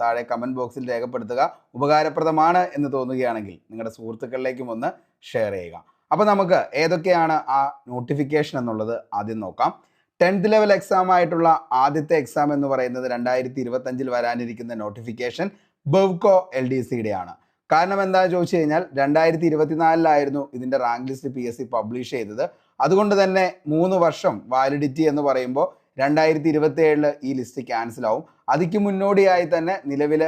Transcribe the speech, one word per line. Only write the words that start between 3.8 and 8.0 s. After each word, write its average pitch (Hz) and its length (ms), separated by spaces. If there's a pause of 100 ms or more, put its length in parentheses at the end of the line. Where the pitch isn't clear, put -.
സുഹൃത്തുക്കളിലേക്കും 123 800
ഒന്ന് 135 160 (400)
ഷെയർ 110 280
ചെയ്യുക. 85 180 (340)
അപ്പോൾ 175 200
നമുക്ക് 190 260 (240)
ഏതൊക്കെയാണ് 165 540 (220)
ആ - 20 (320)
നോട്ടിഫിക്കേഷൻ 139 680